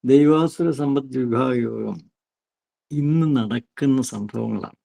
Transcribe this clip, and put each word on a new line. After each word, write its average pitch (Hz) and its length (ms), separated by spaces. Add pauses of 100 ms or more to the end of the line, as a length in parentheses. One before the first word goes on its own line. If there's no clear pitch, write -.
(100)
ദൈവാസുര 156 580 (120)
സമ്പദ് 139 400
വിഭാഗ 123 280 (140)
യോഗം 110 340 (1040)
ഇന്ന് 156 260 (120)
നടക്കുന്ന 120 600 (120)
സംഭവങ്ങളാണ്. 107 720